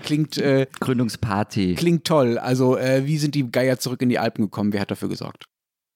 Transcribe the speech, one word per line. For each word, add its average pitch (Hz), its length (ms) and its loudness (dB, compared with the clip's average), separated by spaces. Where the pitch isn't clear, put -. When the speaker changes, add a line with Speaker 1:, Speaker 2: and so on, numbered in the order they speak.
Speaker 1:
klingt, 151 340 -2
äh, 135 300 2
Speaker 2:
Gründungsparty. 107 960 0
Speaker 1:
klingt 170 300 2
toll. 127 340 2
Also, 127 400 2
äh, 131 260 0
wie 151 140 0
sind 147 160 -2
die 135 160 0
Geier 127 300 0
zurück 123 200 -6
in 123 100 2
die 98 100 2
Alpen 113 240 0
gekommen? 101 280 -2
Wer 101 100 -2
hat - 100 -4
dafür 98 160 -6
gesorgt? - 380 -10